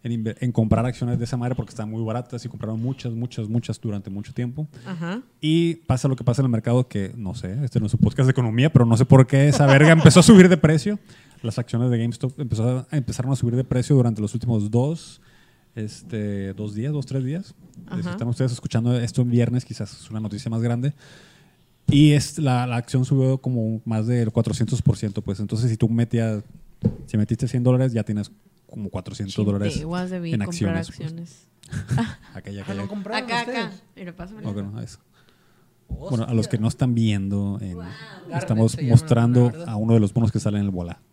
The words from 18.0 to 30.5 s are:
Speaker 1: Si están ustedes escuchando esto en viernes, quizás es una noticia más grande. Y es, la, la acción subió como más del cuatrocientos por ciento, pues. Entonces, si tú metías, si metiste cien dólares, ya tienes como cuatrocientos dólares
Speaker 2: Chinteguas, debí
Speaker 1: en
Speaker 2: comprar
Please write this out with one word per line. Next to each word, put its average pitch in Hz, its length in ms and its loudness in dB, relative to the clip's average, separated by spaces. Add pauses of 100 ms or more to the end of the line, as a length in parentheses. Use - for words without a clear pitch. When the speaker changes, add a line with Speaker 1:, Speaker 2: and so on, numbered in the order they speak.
Speaker 1:
Si 175 60 -6
están 117 180 -6
ustedes 120 240 -2
escuchando 120 460 -2
esto 120 240 -2
en 123 80 2
viernes, 120 340 2
quizás - 300 -12
es - 160 -20
una 110 100 -8
noticia 104 300 -8
más 113 120 -2
grande. 120 320 -2 (960)
Y 147 240 8
es, - 260 0
la, 127 280 2
la 120 100 -2
acción 127 280 0
subió 131 320 2
como 113 480 -4
más 110 220 -2
del 120 240 0
cuatrocientos 110 500 -2
por - 160 2
ciento, 104 240 -6
pues. 98 180 -8
Entonces, 107 300 -2
si 110 80 -2
tú 113 100 0
metías, 113 560 -2 (640)
si - 120 -4
metiste 113 300 -2
cien 123 160 -4
dólares, 127 300 2
ya 110 100 -4
tienes 104 280 -6 (380)
como 104 200 -12
cuatrocientos 98 560 -6
dólares 101 280 0
Speaker 2:
Chinteguas, 175 360 -6
debí 175 240 -6
Speaker 1:
en - 100 -2
Speaker 2:
comprar 170 340 -4